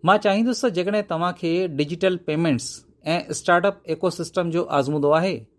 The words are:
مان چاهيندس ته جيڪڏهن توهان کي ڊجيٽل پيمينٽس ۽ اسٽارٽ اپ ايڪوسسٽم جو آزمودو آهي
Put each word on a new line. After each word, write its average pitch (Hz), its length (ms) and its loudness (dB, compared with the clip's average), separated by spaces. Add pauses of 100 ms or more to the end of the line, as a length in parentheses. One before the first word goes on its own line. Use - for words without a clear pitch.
مان 196 220 4
چاهيندس 220 380 2
ته 220 140 0
جيڪڏهن 202 320 -2
توهان 175 300 -2
کي 165 120 -2 (280)
ڊجيٽل 170 380 0 (100)
پيمينٽس ۽ 156 400 0 (680)
اسٽارٽ 180 340 2
اپ 190 220 -10
ايڪوسسٽم 170 640 -2
جو 170 80 2 (140)
آزمودو 143 400 2
آهي 180 160 0 (260)